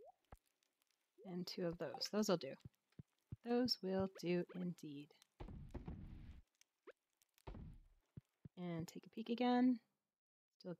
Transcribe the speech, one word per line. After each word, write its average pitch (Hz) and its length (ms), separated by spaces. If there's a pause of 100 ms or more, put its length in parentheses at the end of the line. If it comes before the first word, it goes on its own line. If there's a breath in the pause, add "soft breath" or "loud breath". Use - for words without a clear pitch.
(1300)
and 180 220
two - 200
of 170 100
those. - 340
Those 208 160
will 185 100
do. 135 160 (920)
Those 240 360
will 190 280 (120)
do 175 220 (120)
indeed. 156 520 (3500)
And 175 300
take - 180
a - 40
peek 226 200
again. 247 500 (800)
Still 180 200